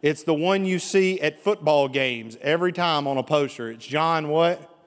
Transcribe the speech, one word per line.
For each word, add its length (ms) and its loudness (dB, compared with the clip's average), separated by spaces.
It's 220 0
the 100 0
one 320 2
you 140 0
see 420 0
at 180 -2
football 500 2
games 520 -4
every 320 0
time 340 0
on 120 -2
a 40 -2
poster. 480 -2
It's 140 -16
John 440 0
what? 420 0